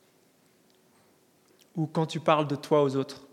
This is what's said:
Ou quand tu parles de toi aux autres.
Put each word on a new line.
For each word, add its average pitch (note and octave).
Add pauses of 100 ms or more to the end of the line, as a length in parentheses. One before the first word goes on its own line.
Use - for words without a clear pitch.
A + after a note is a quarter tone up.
(1800)
Ou D#3+
quand D#3+
tu D#3
parles D3+
de C#3+
toi D3
aux C#3
autres. -